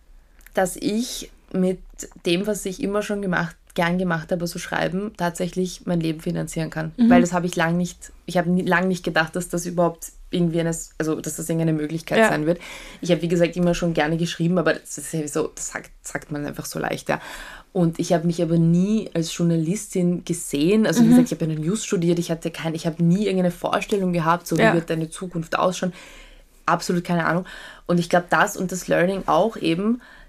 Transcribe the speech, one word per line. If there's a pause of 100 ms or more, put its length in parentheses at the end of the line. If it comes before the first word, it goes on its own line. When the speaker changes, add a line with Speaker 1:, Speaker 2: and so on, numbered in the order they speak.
(540)
Speaker 1:
Dass
ich (220)
mit (460)
dem,
was
ich
immer
schon
gemacht, (180)
gern
gemacht
habe,
so
schreiben,
tatsächlich
mein
Leben
finanzieren
kann.
Speaker 2:
Mhm.
Speaker 1:
Weil
das
habe
ich
lang
nicht, (140)
ich
habe
nie,
lang
nicht
gedacht,
dass
das
überhaupt (240)
irgendwie
eine, (220)
also
dass
das
irgendeine
Möglichkeit
Speaker 2:
Ja.
Speaker 1:
sein
wird. (420)
Ich
habe,
wie
gesagt,
immer
schon
gerne
geschrieben,
aber
das
ist
ja
so,
das
sagt, (120)
sagt
man
einfach
so
leicht,
ja. (520)
Und
ich
habe
mich
aber
nie
als
Journalistin
gesehen.
Also
wie
Speaker 2:
Mhm.
Speaker 1:
gesagt,
ich
habe
ja
nur
News
studiert,
ich
hatte
kein,
ich
habe
nie
irgendeine
Vorstellung
gehabt,
so
Speaker 2:
Ja.
Speaker 1:
wie
wird
deine
Zukunft
ausschauen. (760)
Absolut
keine
Ahnung. (400)
Und
ich
glaub,
das
und
das
Learning
auch
eben (280)